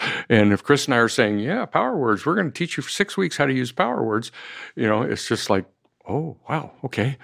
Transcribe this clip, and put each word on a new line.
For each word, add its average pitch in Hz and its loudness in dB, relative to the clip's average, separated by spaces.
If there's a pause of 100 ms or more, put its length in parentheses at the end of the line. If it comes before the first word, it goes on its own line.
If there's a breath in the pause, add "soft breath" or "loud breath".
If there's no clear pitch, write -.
(300 loud breath)
And 104 6
if 95 0
Chris - 2
and 139 0
I 120 4
are 117 4
saying, 104 2
"Yeah, 180 -4
power 233 0
words, 113 0
we're 165 0
gonna 180 -2
teach - -6
you 139 -4
for - -12
six - -4
weeks 190 -2
how 143 2
to 135 2
use 127 -2
power 233 0
words," 113 -2 (440 loud breath)
you 113 0
know, 107 2
it's - -4
just - -2
like, 98 2 (420)
"Oh, 123 -4 (120)
wow, 151 -6 (120)
okay." 127 -2